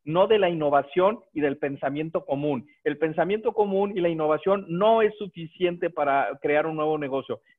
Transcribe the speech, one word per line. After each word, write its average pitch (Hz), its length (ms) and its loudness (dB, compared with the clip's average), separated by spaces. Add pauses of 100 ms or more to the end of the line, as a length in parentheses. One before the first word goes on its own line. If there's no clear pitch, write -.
no 170 220 2
de 214 120 4
la 185 120 2
innovación 165 680 2 (120)
y 156 80 -4
del 143 160 0
pensamiento 147 720 -4
común. 143 400 -2 (180)
El 147 140 -2
pensamiento 180 560 -2
común 202 420 0
y 180 60 -2
la 170 80 2
innovación 160 580 0
no 208 320 4
es 208 160 0
suficiente 175 720 -4
para 139 540 0
crear 151 240 2
un 160 100 -4
nuevo 156 220 0
negocio. 135 420 -4 (180)